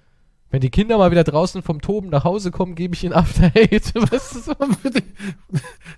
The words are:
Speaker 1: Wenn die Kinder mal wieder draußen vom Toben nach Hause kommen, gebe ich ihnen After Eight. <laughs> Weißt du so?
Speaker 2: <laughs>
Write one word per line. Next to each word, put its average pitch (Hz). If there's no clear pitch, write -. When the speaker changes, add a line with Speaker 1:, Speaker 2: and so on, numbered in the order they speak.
Speaker 1:
Wenn 135
die 131
Kinder 220
mal 180
wieder 170
draußen 160
vom 151
Toben 196
nach 139
Hause 185
kommen, 180
gebe 175
ich -
ihnen 180
After 165
Eight. 220
<laughs> -
Weißt 240
du 254
so? 294
Speaker 2:
<laughs> 226